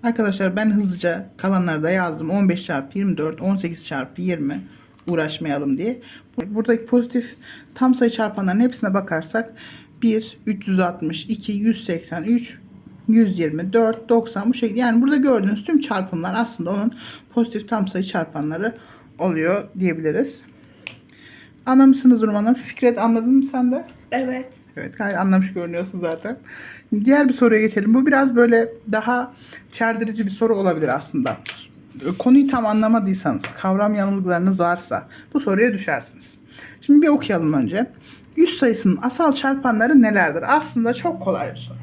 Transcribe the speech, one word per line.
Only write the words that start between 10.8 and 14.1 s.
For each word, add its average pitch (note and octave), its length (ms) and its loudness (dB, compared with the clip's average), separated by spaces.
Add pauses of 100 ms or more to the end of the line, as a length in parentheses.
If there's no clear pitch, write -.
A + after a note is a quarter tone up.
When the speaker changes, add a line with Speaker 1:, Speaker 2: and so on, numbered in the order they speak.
Speaker 1:
iki, G#3+ 260 -8
yüz G#3+ 320 -2
seksen, E3 380 -6
üç, A#3 360 -2 (500)
yüz A3 300 4
yirmi, E3 340 -2
dört, A3+ 360 0
doksan A3+ 400 0